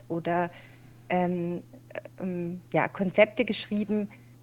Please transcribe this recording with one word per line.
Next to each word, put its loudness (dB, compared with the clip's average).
oder, 0
ähm, 0
ähm, -4
ja, 4
Konzepte 2
geschrieben. -2